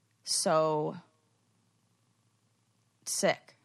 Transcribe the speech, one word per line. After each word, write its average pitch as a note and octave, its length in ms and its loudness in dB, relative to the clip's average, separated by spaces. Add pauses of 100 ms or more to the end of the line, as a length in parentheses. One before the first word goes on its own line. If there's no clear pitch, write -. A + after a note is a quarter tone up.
(240)
so D#3 720 0 (2000)
sick. - 600 -2